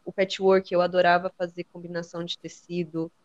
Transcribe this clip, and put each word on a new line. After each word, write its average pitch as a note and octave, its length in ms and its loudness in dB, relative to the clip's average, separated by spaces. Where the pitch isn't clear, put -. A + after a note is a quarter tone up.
O - 80 -12
patchwork, F#3+ 600 2
eu F3 80 4
adorava F3 560 2
fazer F3 340 -6
combinação E3+ 520 -10
de E3+ 160 -8
tecido, E3 720 -8